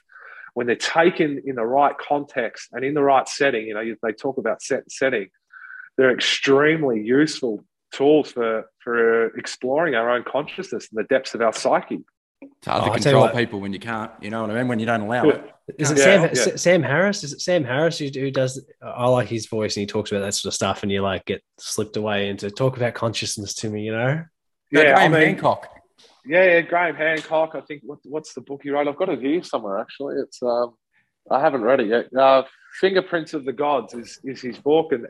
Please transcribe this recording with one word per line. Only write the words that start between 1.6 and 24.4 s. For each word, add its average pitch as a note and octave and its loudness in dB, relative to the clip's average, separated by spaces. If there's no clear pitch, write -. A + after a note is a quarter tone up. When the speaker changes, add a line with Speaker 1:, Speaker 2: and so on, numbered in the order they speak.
Speaker 1:
right C3+ 2
context C3+ -4
and A#2+ -8
in C#3 -2
the D3 0
right C3+ 4
setting, A#2+ -2
you A2 -8
know, G#2+ -6
you, A2+ -8
they A2+ -2
talk C3+ -6
about G#2+ -2
set B2+ -2
and - -14
setting, B2 -2
they're C3 6
extremely C#3 2
useful B2+ 0
tools C#3+ 4
for, A2+ -2
for A#2 2
exploring C3+ -2
our A2+ 0
own A#2+ 0
consciousness C3+ -6
and A2 -6
the G#2 -4
depths - 0
of A2 -2
our A2+ 2
psyche. C3+ -2
Speaker 2:
It's - -20
hard - 0
to G#2 2
Speaker 3:
Oh, G#2 0
I A#2+ 0
tell C3 2
you C3 8
Speaker 2:
control A2+ 8
Speaker 3:
what. A#2 2
Speaker 2:
people A#2 -2
when G2 -6
you F#2+ -10
can't, A2 -8
you G#2 -10
know A2+ -4
what G#2+ -4
I G#2+ -4
mean? B2 -2
When A#2 -2
you A2+ -2
don't A#2 0
allow A2+ 0
Speaker 1:
Yeah. C#3+ 6
Speaker 2:
it. - -12
Speaker 3:
Is D3+ 0
it D3+ 2
Speaker 1:
Yeah, C#3 6
Speaker 3:
Sam, D#3+ 8
Speaker 1:
yeah. D#3+ 4
Speaker 3:
S-, A#2+ 0
Sam F3 4
Harris? F3+ 0
Is C#3 -10
it - -14
Sam F3 0
Harris D#3 0
who, D3 -6
who C3+ -4
does, C3 -2
I B2 -4
like B2 2
his A2 -6
voice G#2+ -2
and G#2 -2
he G2+ -4
talks G#2 -4
about G2+ 0
that G2+ -4
sort - -4
of - -6
stuff G2 -2
and G2+ -2
you, G2 0
like, F#2+ -2
get - -6
slipped - -6
away G2+ -2
into G2+ -8
talk B2+ -2
about A#2+ -2
consciousness A2 -6
to A2 -8
me, G#2+ -6
you A2 -6
know? C3 -2